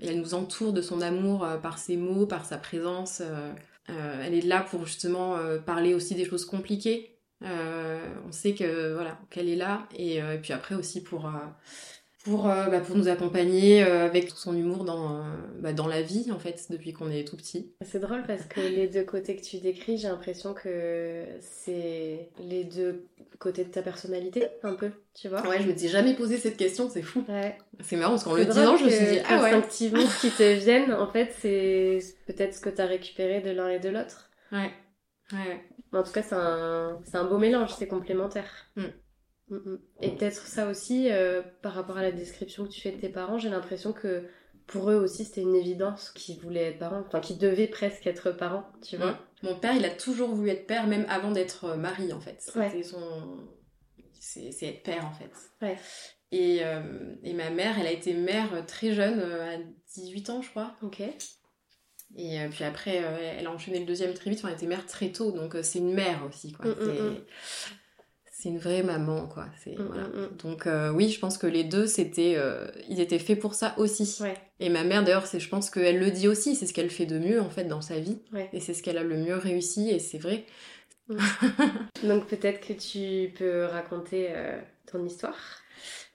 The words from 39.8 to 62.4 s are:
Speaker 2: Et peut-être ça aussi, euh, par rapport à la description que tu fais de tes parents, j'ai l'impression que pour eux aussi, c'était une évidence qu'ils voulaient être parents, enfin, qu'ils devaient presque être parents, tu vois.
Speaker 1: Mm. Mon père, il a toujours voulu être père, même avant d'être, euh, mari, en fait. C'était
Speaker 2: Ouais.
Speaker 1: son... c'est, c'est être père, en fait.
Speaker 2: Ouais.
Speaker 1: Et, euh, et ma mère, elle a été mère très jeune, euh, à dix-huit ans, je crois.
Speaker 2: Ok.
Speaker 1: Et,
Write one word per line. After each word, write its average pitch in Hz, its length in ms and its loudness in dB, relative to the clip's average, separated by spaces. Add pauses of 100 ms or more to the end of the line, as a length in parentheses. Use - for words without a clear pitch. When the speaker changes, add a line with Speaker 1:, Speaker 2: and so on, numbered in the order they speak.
Speaker 2:
Et 196 100 0
peut-être - 360 -4
ça 214 200 -4
aussi, 247 440 0
euh, 185 300 2 (200)
par 196 120 -6
rapport 185 240 -6
à 190 40 -2
la 185 100 2
description 175 540 -8
que 202 60 -10
tu - 100 -14
fais 196 100 -4
de - 80 -12
tes 190 100 -6
parents, 185 280 -4
j'ai 220 120 -2
l'impression 190 440 -4
que 180 300 -2 (440)
pour 196 240 -2
eux 214 40 8
aussi, 196 300 2
c'était 202 160 -6
une 185 140 4
évidence 185 560 0
qu'ils - 280 -14
voulaient 170 320 -2
être 160 80 -12
parents, 190 280 -6
enfin, 185 140 -2
qu'ils 180 160 -6
devaient 196 300 6
presque 202 400 -4
être 175 240 0
parents, 180 340 -4 (160)
tu - 160 -10
vois. 185 140 0
Speaker 1:
Mm. - 60 -6 (260)
Mon 185 120 -2
père, 233 200 0
il 208 100 4
a 170 40 0
toujours 240 400 -2
voulu 208 200 0
être 190 180 -2
père, 214 200 0
même 208 220 2
avant 196 220 0
d'être, 185 340 -2
euh, 165 120 -4
mari, 180 340 -4
en 156 80 -8
fait. - 200 -14
C'était - 200 -6
Speaker 2:
Ouais. 202 240 0
Speaker 1:
son... 180 160 -10 (1200)
c'est, - 320 -14
c'est 156 160 -10
être - 160 -12
père, 165 220 -4
en 156 80 -10
fait. 127 180 -16 (300)
Speaker 2:
Ouais. 196 160 -2 (540)
Speaker 1:
Et, 175 320 4
euh, 160 180 -2 (420)
et 175 100 -6
ma 165 160 -4
mère, 190 300 0
elle 170 80 0
a 165 40 0
été 170 220 -2
mère 185 520 0
très 226 280 -2
jeune, 208 260 2
euh, 170 360 -4
à - 20 -8 (360)
dix-huit 190 360 -10
ans, 247 120 -4
je 254 80 -12
crois. 226 320 -8
Speaker 2:
Ok. 202 200 -10 (1120)
Speaker 1:
Et, 160 260 -6